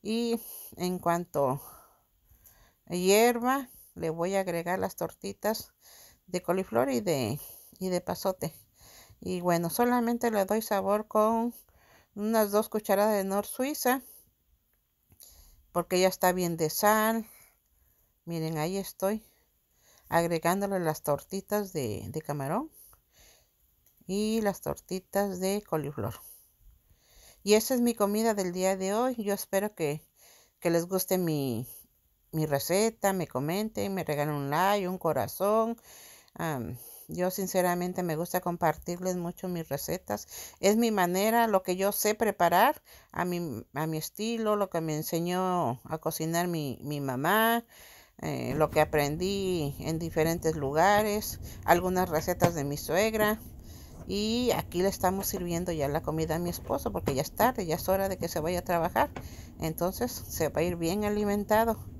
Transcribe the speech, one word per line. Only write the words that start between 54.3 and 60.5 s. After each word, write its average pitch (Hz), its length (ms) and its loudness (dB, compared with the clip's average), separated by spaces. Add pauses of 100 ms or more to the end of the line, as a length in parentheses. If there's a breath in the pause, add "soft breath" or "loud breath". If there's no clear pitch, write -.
aquí - 300 -2
le 196 60 4
estamos 190 380 0
sirviendo 175 460 -2
ya 151 160 0
la 151 140 -2
comida 156 340 -2
a - 20 -2
mi 175 120 -2
esposo - 420 -4
porque 143 240 -2
ya 135 60 0
es - 100 -4
tarde, 220 340 0
ya 160 80 0
es - 140 -4
hora 196 200 2
de 190 80 -4
que 170 120 -6
se 170 100 -4
vaya 175 220 -2
a - 40 -14
trabajar. 180 460 0 (480 loud breath)
Entonces 175 540 -2
se - 380 -2